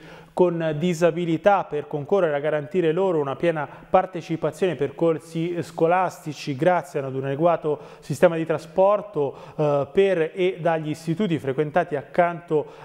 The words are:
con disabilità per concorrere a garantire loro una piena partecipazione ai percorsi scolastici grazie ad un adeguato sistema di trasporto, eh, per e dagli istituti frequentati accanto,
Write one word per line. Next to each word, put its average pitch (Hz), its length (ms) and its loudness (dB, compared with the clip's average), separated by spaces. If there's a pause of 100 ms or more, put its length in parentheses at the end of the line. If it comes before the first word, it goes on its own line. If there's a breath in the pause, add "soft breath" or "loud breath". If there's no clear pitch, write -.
(340 loud breath)
con 165 460 2
disabilità 170 840 2
per 147 220 -6
concorrere 156 480 0
a 143 40 0
garantire 151 520 0
loro 175 280 2
una 139 160 -2
piena 160 320 -2
partecipazione 175 1040 -2
ai 143 60 -6
percorsi 165 840 -2
scolastici 165 920 -2
grazie 160 460 0
ad 135 120 -8
un 135 120 -6
adeguato 151 540 0 (200 loud breath)
sistema 165 380 2
di 165 80 -2
trasporto, 165 920 0 (220 loud breath)
eh, 143 340 2
per 180 420 2
e 185 260 0
dagli 160 300 -2
istituti 165 480 -2
frequentati 147 580 -2
accanto, 160 800 -2 (120)